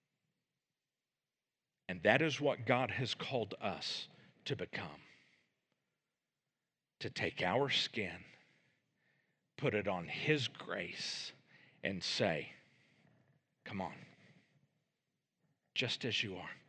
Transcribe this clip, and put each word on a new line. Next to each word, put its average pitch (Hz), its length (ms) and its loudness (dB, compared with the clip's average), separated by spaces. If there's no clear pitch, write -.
And 90 140 -6
that 120 180 8
is 147 180 2
what 131 260 2
God 127 260 4
has 120 220 0
called 113 480 -2
us - 460 -4
to 135 100 -2
become. 82 460 -8
To - 80 -4
take - 340 -2
our 123 260 4
skin, 87 540 0
put 127 160 2
it 101 140 2
on 90 200 0
his 147 400 2
grace, - 880 -6
and 92 180 0
say, - 520 2
"Come 98 160 -6
on, 87 120 -4
just - 300 0
as 113 180 2
you 95 140 -4
are, 85 180 -10